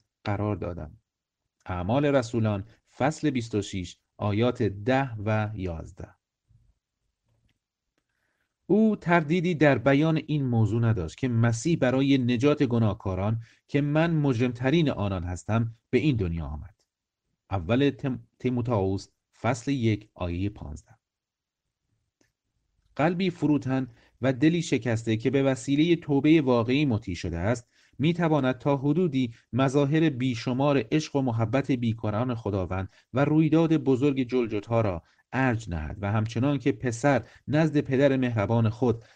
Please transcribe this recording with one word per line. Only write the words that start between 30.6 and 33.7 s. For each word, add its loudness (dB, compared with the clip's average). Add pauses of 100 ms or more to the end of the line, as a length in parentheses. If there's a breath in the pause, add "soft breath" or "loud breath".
عشق -2
و 2
محبت -2
بیکران -2
خداوند -4 (260 soft breath)
و 0
رویداد 2